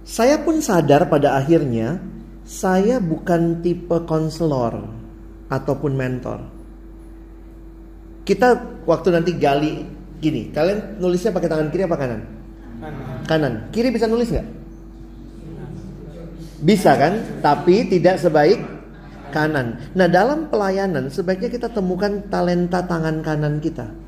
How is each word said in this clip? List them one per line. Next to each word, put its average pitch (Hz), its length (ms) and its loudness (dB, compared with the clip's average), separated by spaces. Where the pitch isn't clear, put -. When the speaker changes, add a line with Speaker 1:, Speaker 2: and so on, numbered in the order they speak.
Speaker 1:
saya 277 400 2
pun 320 240 0
sadar 156 480 4
pada 139 240 4
akhirnya 135 640 2
saya 196 580 2
bukan 165 560 0
tipe 170 480 0
konselor 151 720 0
ataupun 139 400 -2
mentor. 127 480 -4
Kita - 640 2
waktu 165 240 2
nanti 165 240 2
gali 147 480 2
gini, - 340 -2
kalian 185 460 -2
nulisnya 180 340 0
pakai 170 160 0
tangan 156 160 0
kiri 180 160 0
apa 170 160 0
kanan? 117 220 -4
Speaker 2:
Kanan. - 480 -10
Speaker 1:
Kanan. 151 260 2
Kiri 233 220 2
bisa 226 160 2
nulis 233 240 2
nggak? 113 160 -2
Bisa 170 400 6
kan? 160 240 4
Tapi 175 420 4
tidak 180 300 4
sebaik 160 480 4
kanan. 151 480 0
Nah, 185 160 4
dalam 262 400 4
pelayanan 190 640 0
sebaiknya 190 400 -2
kita 240 160 -6
temukan 196 640 -2
talenta 180 560 2
tangan 160 320 0
kanan 151 400 0
kita. 123 320 -6